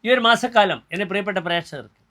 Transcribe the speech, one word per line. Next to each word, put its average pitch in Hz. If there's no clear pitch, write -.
ഈ 226
ഒരു 240
മാസക്കാലം 226
എൻ്റെ 190
പ്രിയപ്പെട്ട 190
പ്രേക്ഷകർക്ക് 160